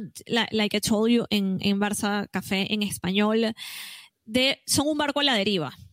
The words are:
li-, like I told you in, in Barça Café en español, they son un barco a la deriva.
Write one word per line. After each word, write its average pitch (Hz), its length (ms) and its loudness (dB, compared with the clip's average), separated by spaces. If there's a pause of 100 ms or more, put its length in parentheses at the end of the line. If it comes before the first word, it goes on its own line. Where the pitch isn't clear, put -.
(260)
li-, 233 260 0
like 214 220 0
I 208 40 2
told 220 320 2
you 240 200 4
in, 190 300 0
in 202 180 0
Barça 202 540 -2
Café 190 380 -2
en 214 100 -2
español, 208 720 2 (760)
they 254 300 2 (100)
son 294 220 2
un 302 100 0
barco 285 220 0
a 285 40 2
la 277 80 4
deriva. 196 380 0 (220)